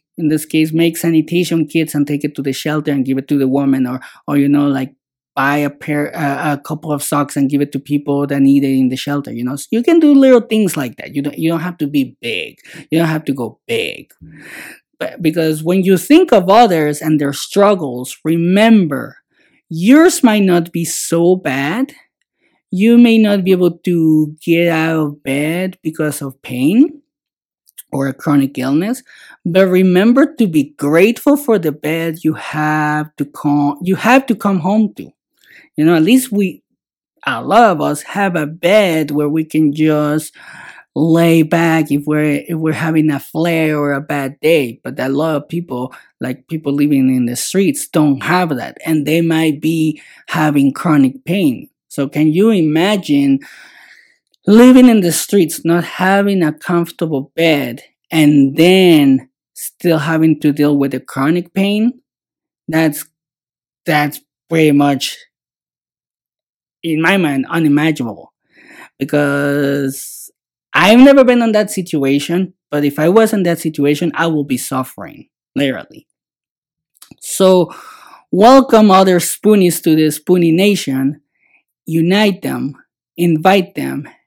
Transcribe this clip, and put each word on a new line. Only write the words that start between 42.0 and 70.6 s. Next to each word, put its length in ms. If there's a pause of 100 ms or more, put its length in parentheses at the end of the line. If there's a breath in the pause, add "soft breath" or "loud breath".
we're, 440
if 80
we're 160
having 400
a 80
flare 580
or 140
a 80
bad 400
day. 420
But 160
a 100
lot 280
of 120
people, 460 (260 loud breath)
like 280
people 240
living 420
in 120
the 100
streets, 500
don't 380
have 320
that, 280
and 220
they 140
might 400
be 420 (240 loud breath)
having 460
chronic 520
pain. 460 (160)
So 220
can 240
you 180
imagine 880 (1120 loud breath)
living 400
in 120
the 120
streets, 520
not 200
having 580
a 100
comfortable 840
bed, 460 (280)
and 460
then 720 (260)
still 440
having 420
to 120
deal 240
with 140
the 80
chronic 560
pain? 460 (640)
That's, 380 (840)
that's 340 (280)
pretty 240
much, 440 (1600)
in 220
my 140
mind, 340
unimaginable. 800 (680 loud breath)
Because 1300 (420)